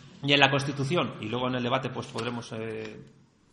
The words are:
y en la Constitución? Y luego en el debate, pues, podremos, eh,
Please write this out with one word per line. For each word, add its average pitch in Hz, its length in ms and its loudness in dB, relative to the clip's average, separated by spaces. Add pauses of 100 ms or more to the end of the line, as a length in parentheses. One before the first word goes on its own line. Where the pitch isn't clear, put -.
(220)
y 139 100 2
en 143 80 6
la 139 100 8
Constitución? 139 720 0
Y 107 80 -6
luego 123 200 0
en 127 80 0
el 123 60 -2
debate, 123 280 0
pues, 120 160 -6
podremos, 120 460 -6
eh, 110 460 -8 (540)